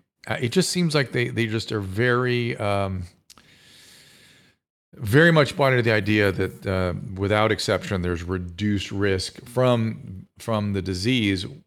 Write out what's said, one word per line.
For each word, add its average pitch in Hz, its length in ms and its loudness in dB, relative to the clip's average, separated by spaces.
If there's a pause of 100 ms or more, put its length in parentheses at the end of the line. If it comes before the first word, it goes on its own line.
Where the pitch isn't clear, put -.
(260)
Uh, - 160 -4
it 123 100 0
just 185 200 0
seems 170 240 0
like 139 160 0
they, 123 160 -2
they 117 180 -2
just 110 260 -4
are 113 100 -2
very, 120 760 0
um, 98 460 -2 (1900)
very 139 360 6
much 156 260 4
bought 135 160 4
into 123 100 4
the 117 80 4
idea 104 400 4
that, 92 360 -4
uh, 92 260 0 (220)
without 104 360 2
exception, 101 500 -2
there's 87 220 -4
reduced 92 680 -4
risk 98 540 -2
from, 113 800 -2 (140)
from 104 340 -2
the 98 80 -2
disease 98 640 0 (220)